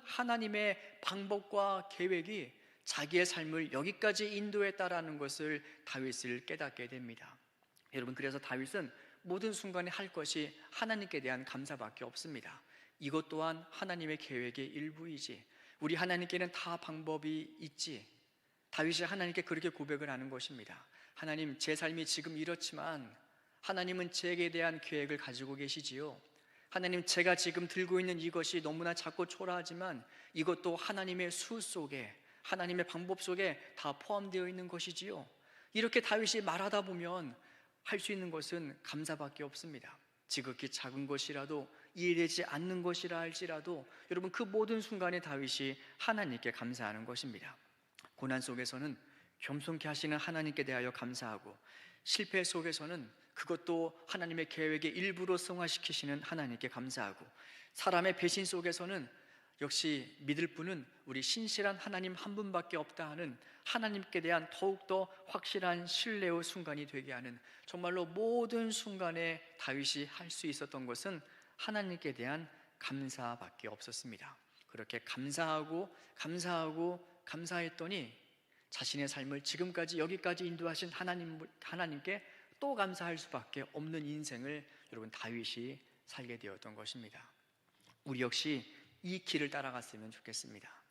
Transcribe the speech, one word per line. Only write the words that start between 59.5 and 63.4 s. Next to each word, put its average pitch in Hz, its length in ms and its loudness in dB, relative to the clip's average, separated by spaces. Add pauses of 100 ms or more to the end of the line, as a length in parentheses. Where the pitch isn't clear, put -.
역시 143 580 2
믿을 147 280 2
분은 165 380 -4 (200)
우리 135 160 -4
신실한 202 560 2
하나님 185 360 -2
한 202 220 -6
분밖에 185 420 0
없다 151 320 -4
하는 151 280 -4 (280)